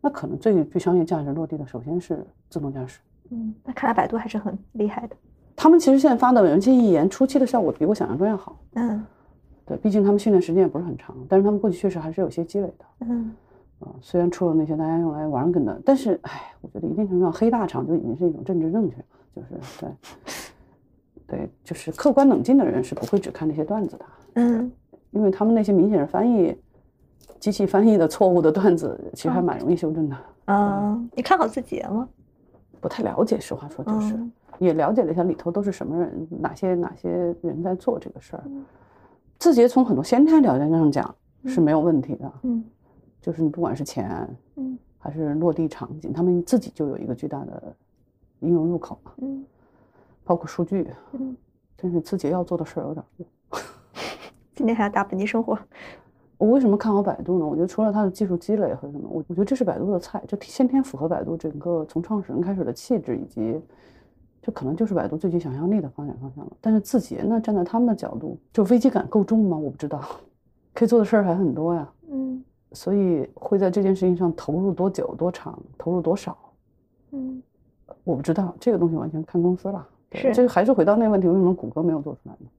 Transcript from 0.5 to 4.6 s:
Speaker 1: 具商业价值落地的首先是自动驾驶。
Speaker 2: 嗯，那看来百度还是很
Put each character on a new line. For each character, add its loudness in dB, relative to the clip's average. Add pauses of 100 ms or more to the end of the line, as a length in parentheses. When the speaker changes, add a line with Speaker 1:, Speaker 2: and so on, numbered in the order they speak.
Speaker 1:
具 -4
商 2
业 4
价 -2
值 -4
落 -4
地 -8
的 -10
首 -12
先 -4
是 -6 (280)
自 -6
动 -4
驾 -8
驶。 -18 (300)
Speaker 2:
嗯， -8 (100)
那 -12
看 -4
来 0
百 2
度 -4
还 -8
是 -8
很 -6 (140)